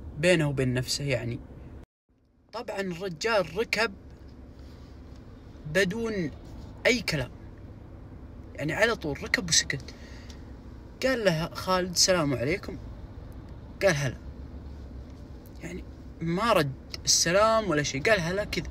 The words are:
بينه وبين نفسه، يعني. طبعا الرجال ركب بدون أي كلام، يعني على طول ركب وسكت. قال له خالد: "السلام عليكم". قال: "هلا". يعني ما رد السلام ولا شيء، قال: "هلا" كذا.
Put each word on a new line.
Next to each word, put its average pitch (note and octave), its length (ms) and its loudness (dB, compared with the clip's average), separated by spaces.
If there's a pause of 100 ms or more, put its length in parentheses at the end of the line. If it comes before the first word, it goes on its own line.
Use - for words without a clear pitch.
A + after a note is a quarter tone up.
(180)
بينه E3 300 6
وبين C3 260 2
نفسه، B2+ 300 0
يعني. A#2+ 360 0 (1120)
طبعا G#3 280 -4
الرجال F#3 760 0
ركب A3+ 360 2 (1800)
بدون G3+ 560 0 (560)
أي A#3+ 140 6
كلام، D3 300 -2 (1200)
يعني D3+ 180 -2
على G#3+ 240 4
طول C#3+ 260 -4
ركب G#3+ 260 0
وسكت. - 460 2 (1080)
قال B3 220 4
له E3 300 4
خالد: F#3 360 2
"السلام E3+ 440 6
عليكم". - 440 0 (1040)
قال: F#3 120 8
"هلا". C#3+ 220 0 (1500)
يعني F3 220 -8 (360)
ما F#3+ 320 2
رد D3 200 6 (320)
السلام G#3+ 640 6
ولا D3 120 4
شيء، C#3 200 -2
قال: G#3+ 180 8
"هلا" F#3 240 0
كذا. - 260 -4